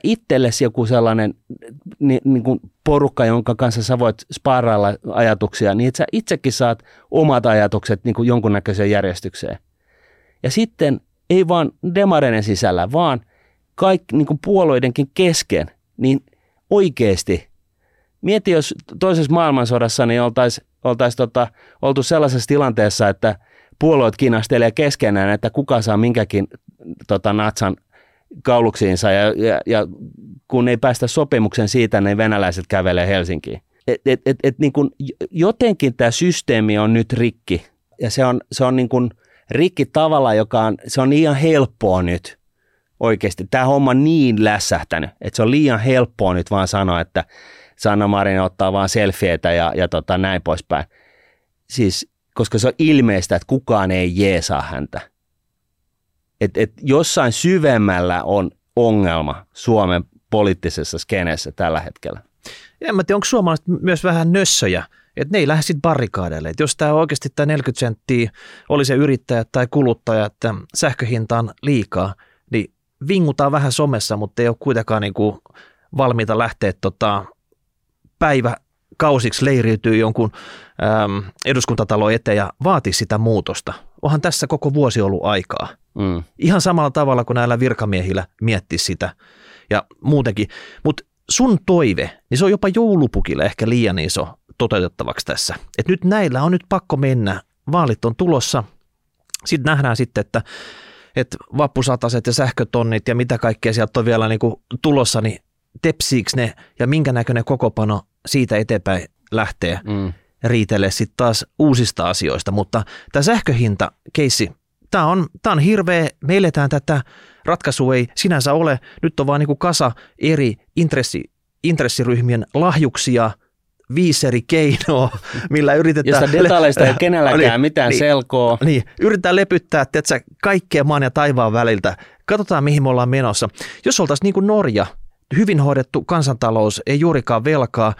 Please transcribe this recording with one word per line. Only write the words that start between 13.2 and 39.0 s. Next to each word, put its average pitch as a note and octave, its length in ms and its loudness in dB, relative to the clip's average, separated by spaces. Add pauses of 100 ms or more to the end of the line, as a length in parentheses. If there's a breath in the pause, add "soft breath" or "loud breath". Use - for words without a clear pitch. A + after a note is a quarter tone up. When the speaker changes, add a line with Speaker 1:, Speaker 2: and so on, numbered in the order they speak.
Speaker 1:
kaikki F#3 420 0
niin D3+ 80 2
kuin D3+ 200 -2
puolueidenkin C#3 680 2
kesken, D#3 580 0 (260)
niin C3+ 220 2 (500)
oikeesti. A#2+ 800 0 (720)
Mieti, G3+ 300 0
jos D#3 220 0 (260)
toisessa E3 340 2
maailmansodassa B2 720 2
niin A#2 160 2
oltais, A#2+ 400 0 (220)
oltais B2 320 0
tota, A#2+ 320 0 (340 soft breath)
oltu C#3 220 0
sellaisessa C3+ 440 0
tilanteessa, A2+ 600 2
että G#2 260 0 (440 soft breath)
puolueet C3+ 380 4
kinastelee A#2 540 2
keskenään, G#2+ 580 0
että G#2 200 -2
kuka C3+ 320 0
saa G#2 160 0
minkäkin, A2 500 0 (600)
tota, G2+ 260 0
natsan G#2+ 420 -2 (680 soft breath)
kauluksiinsa, A2 680 2
ja, G2+ 220 2 (140)
ja, F#2+ 180 0
ja G#2 220 0 (600)
kun B2 200 2
ei B2 100 2
päästä B2 300 0
sopimuksen A#2 640 0
siitä, A2 320 2
niin G2+ 160 0
venäläiset G2 500 0
kävelee F2+ 400 0
Helsinkiin. F2 540 -4 (260)
Et, B2 180 -2
et, B2+ 200 2
et, C3+ 180 0
et C3 160 -2
niin C#3 140 0
kun C#3+ 260 0
j-, C3+ 120 -8 (200)
jotenkin F#3 640 0
tää A#2 160 2
systeemi A2+ 640 0
on G#2+ 160 2
nyt A2+ 200 0
rikki, A2+ 520 -2 (360)
ja A#2 100 -4
se C3+ 140 0
on, B2 160 0 (100)
se - 140 0
on B2+ 100 2
niin B2+ 140 0
kun B2 200 0 (420 soft breath)